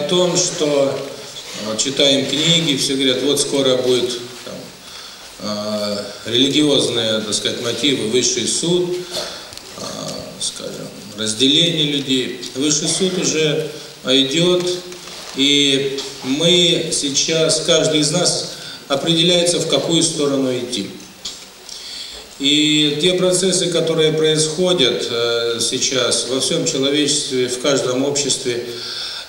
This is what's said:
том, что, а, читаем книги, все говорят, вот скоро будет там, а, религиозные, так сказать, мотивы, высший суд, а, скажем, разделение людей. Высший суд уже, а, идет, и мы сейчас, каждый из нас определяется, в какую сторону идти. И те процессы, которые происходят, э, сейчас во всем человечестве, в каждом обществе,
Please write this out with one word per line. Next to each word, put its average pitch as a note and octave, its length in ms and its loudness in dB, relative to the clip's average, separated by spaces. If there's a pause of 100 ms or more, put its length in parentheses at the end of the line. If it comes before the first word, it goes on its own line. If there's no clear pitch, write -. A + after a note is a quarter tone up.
том, F3+ 260 4
что, D3 580 2 (760)
а, A2 100 -4
читаем C#3 480 2
книги, D#3 500 2
все C3+ 200 0
говорят, C3 260 2
вот C#3+ 180 2
скоро C3+ 380 2
будет B2 400 2 (260)
там, - 120 -12 (880)
а, G#2 640 -2 (200)
религиозные, A#2+ 960 2
так G#2 120 -4
сказать, A#2 280 -2
мотивы, A#2+ 480 0
высший A#2+ 360 2
суд, F3 520 0 (800)
а, - 60 -10 (580)
скажем, - 460 -8 (300)
разделение D3 760 2
людей. C3 480 -2 (140)
Высший D3+ 340 0
суд F#3 320 0
уже, D3+ 480 0 (340)
а, C3 100 2
идет, E3+ 540 2 (720)
и C#3 600 2 (260)
мы E3 680 4
сейчас, D#3+ 760 0
каждый D#3 360 4
из D3 100 2
нас - 420 -2 (360)
определяется, E3+ 680 2
в - 100 -2
какую D#3+ 340 2
сторону C3+ 480 0
идти. A2+ 380 -4 (1500)
И D3 640 2
те F3+ 120 4
процессы, F3+ 540 2
которые D#3+ 440 2
происходят, D#3 1000 2
э, A#2 520 0
сейчас B2+ 680 0
во C3 120 0
всем E3 240 0
человечестве, C#3 800 0
в - 140 -4
каждом C3+ 420 2
обществе, B2 580 0 (680)